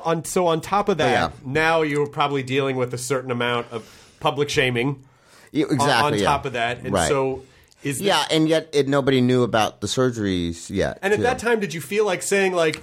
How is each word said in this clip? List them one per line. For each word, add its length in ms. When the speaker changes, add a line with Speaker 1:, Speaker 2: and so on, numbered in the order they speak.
Speaker 1:
on, 200
so 200
on 160
top 280
of 100
that, 80
Speaker 2:
Oh, 40
yeah. 200
Speaker 1:
now 300
you're 260
probably 360
dealing 320
with 180
a 60
certain 320
amount 400
of 180
public 300
shaming 540
Speaker 2:
Yeah, 140
Speaker 1:
on, 80
Speaker 2:
exactly, 400
Speaker 1:
on 60
Speaker 2:
yeah. 60
Speaker 1:
top 200
of 80
that. 300
And 100
Speaker 2:
Right. 140
Speaker 1:
so 340
is 180
Speaker 2:
Yeah, 180
Speaker 1:
that 140
Speaker 2:
and 160
yet 260
it, 140
nobody 340
knew 200
about 400
the 60
surgeries 840
yet, 320
Speaker 1:
And 120
at 40
Speaker 2:
too. 60
Speaker 1:
that 160
time, 200
did 140
you 80
feel 240
like 160
saying, 320
like, 300